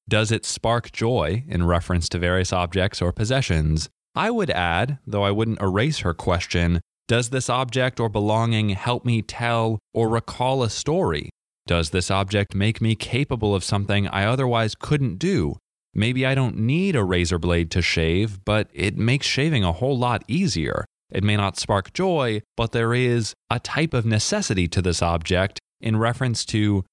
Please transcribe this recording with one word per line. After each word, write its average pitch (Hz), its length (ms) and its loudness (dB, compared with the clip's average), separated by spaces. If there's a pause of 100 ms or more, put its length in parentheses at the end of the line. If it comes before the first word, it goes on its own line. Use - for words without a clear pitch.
"Does 110 240 2
it - 120 -2
spark - 480 -2
joy?" 113 560 0
in 87 160 0
reference 87 460 0
to 87 80 -4
various 90 340 0
objects 90 480 0
or 87 120 2
possessions, 87 760 0 (280)
I 208 140 0
would 208 200 0
add, 90 560 0
though 104 160 -2
I 101 80 2
wouldn't 110 300 0
erase 104 400 0
her 90 120 0
question, 85 680 0 (260)
"Does 117 240 0
this 131 180 -2
object 127 520 0
or 117 80 0
belonging 107 640 2
help 120 340 -2
me 117 180 0
tell 113 560 -2 (160)
or 113 140 2
recall 127 540 -2
a 107 80 0
story? 95 600 -2 (360)
Does 85 240 0
this 90 200 -2
object 98 440 0
make 104 280 0
me 113 120 2
capable 113 600 -2
of 92 100 -2
something 101 420 0
I 98 200 -2
otherwise 120 480 0
couldn't 135 440 -2
do? 107 380 0 (380)
Maybe 123 320 0
I 131 80 2
don't 131 240 0
need 160 360 2
a 113 80 2
razor 90 360 2
blade 85 320 2
to 90 100 0
shave, 92 640 0
but 107 300 0
it 95 240 -2
makes 123 280 0
shaving 139 380 0
a 85 80 2
whole 131 240 0
lot 120 320 0
easier. 98 560 0 (260)
It 92 140 0
may 104 120 2
not 98 220 -2
spark - 360 -2
joy, 143 480 0 (120)
but 117 180 -2
there 117 200 2
is 120 400 2 (160)
a 120 120 -2
type - 340 -2
of 117 100 0
necessity 110 640 0
to 92 140 0
this 87 180 0
object 87 580 0 (220)
in 110 160 0
reference 117 500 -2
to 104 460 0